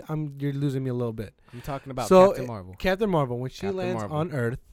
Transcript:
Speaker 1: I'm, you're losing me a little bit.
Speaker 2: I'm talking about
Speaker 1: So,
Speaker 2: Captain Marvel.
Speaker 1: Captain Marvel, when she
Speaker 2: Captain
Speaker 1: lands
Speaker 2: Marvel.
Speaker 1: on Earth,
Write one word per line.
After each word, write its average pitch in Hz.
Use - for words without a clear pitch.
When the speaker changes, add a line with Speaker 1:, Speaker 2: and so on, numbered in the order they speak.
Speaker 1:
I'm, 156
you're 139
losing 139
me 131
a 123
little 120
bit. 110
Speaker 2:
I'm 120
talking 139
about 127
Speaker 1:
So, 185
Speaker 2:
Captain 135
Marvel. 95
Speaker 1:
Captain 196
Marvel, 135
when 127
she -
Speaker 2:
Captain 190
Speaker 1:
lands 180
Speaker 2:
Marvel. -
Speaker 1:
on 160
Earth, 120